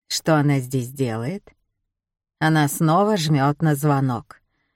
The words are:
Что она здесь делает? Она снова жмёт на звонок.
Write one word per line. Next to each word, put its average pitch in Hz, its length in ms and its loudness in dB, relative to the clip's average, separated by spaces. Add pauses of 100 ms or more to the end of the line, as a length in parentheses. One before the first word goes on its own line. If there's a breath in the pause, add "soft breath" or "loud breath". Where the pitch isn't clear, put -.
Что - 280 0
она 143 240 2
здесь 127 320 -6
делает? 131 600 -6 (880)
Она 156 280 2
снова 180 500 2
жмёт 147 440 0
на 156 140 2
звонок. 139 640 -2 (340)